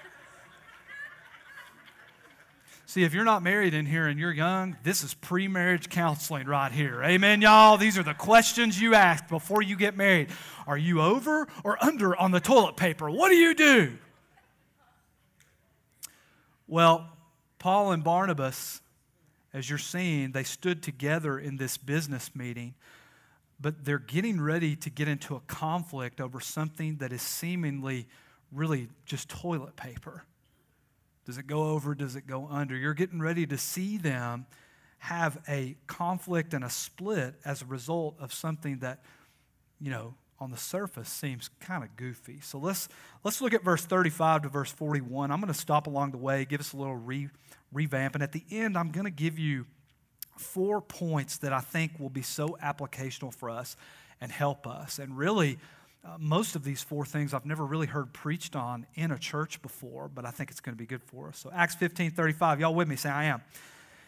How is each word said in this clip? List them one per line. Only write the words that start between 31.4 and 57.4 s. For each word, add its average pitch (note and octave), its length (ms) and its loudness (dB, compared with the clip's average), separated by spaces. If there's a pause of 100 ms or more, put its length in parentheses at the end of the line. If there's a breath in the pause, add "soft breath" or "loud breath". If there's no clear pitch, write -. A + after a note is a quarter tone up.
go D3+ 200 -2
over? D3+ 280 -2
Does C3+ 220 -8
it C3+ 100 -14
go C3+ 240 -10
under? C#3+ 260 -4
You're C#3+ 200 -2
getting E3+ 260 -2
ready E3 240 0
to C#3+ 100 -4
see F#3+ 440 -6
them B2+ 480 -4 (500 soft breath)
have E3 400 -2 (100)
a C#3 380 -4
conflict E3+ 680 -4
and C3 80 -4
a B2 60 -8
split F3 680 -6 (100)
as C#3+ 160 -8
a C3 40 -16
result D3+ 540 -6
of C#3 140 -12
something D#3 460 -8
that, B2+ 240 -10 (760 soft breath)
you C#3+ 120 -8
know, A#2 240 -10 (240)
on C3 100 -12
the B2 80 -12
surface F#3 500 -10
seems B2+ 440 -8 (120)
kinda E3 320 -8
goofy. B2 460 -14
So - 160 -14
let's, F#3 320 -6 (340 loud breath)
let's G#3 160 -6
look B3 140 0
at A3 100 0
verse F3+ 220 2
thirty-five D#3+ 560 2
to D3 80 -6
verse C#3 220 -6
forty-one. C#3 580 -4
I'm D3 100 -2
gonna G3 140 -4
stop D3+ 320 0
along C#3 260 -2
the C3 60 -10
way, C3+ 260 -2
give C#3 160 -4
us D3 140 -12
a C#3 40 -12
little C3+ 200 -6
re-, C3 320 -8 (420 soft breath)
revamp, C#3 440 -2
and D3 80 -2
at C#3 80 -4
the E3+ 180 -10
end, G#3+ 260 -4
I'm E3+ 140 -2
gonna F#3+ 220 -6
give D#3 260 -4
you C#3+ 300 -4 (680)
four G3 440 -2
points D#3 560 -4
that C#3 160 -4
I C3 60 0
think D#3+ 400 -4
will C3+ 100 -8
be C3 140 -8
so - 400 -4
applicational C3+ 680 -8
for A#2 200 -10
us A#2+ 260 -12 (420 loud breath)
and B2 120 -12
help C#3+ 340 -4
us. B2+ 320 -12
And C3+ 180 -12
really, D#3 440 0 (440 loud breath)
uh, E3+ 140 -16
most E3 380 -2
of D3+ 80 -8
these C#3 180 -6
four D3 240 -6
things D3 260 -4
I've C3+ 140 -6